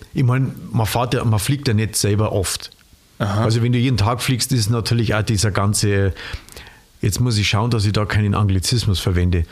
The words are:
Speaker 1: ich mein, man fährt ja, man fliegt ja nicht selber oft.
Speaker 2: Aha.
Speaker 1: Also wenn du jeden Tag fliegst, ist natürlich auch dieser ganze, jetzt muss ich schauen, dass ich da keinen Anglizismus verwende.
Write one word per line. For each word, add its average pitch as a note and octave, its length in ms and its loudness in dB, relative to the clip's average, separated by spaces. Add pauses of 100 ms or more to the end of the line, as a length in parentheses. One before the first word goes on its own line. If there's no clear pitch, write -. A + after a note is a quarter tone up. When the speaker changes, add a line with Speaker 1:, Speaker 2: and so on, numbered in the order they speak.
(140)
Speaker 1:
ich C#3+ 100 2
mein, B2+ 280 2 (200)
man A2+ 140 0
fährt A#2+ 280 -2
ja, A#2+ 100 0
man A2 140 2
fliegt C#3 300 -2
ja A2+ 60 2
nicht G#2+ 200 0
selber G#2 380 0
oft. - 400 -4 (460)
Speaker 2:
Aha. G#2 260 -2
Speaker 1:
Also A#2 180 0
wenn A#2+ 100 0
du B2 60 2
jeden B2 180 0
Tag G#2+ 240 0
fliegst, B2+ 300 -2
ist A#2 200 0
natürlich A#2 440 0
auch G#2+ 80 0
dieser G#2 300 0
ganze, G2+ 600 2 (880)
jetzt G2+ 200 0
muss B2 180 2
ich G2+ 100 2
schauen, A2 220 0
dass A2+ 160 2
ich G#2 60 2
da G#2 140 0
keinen G#2 280 2
Anglizismus G2 640 0
verwende. F2+ 540 2